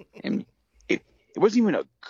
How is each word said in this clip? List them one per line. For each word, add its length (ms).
and 220
it, 140
it 40
wasn't 240
even 120
a 80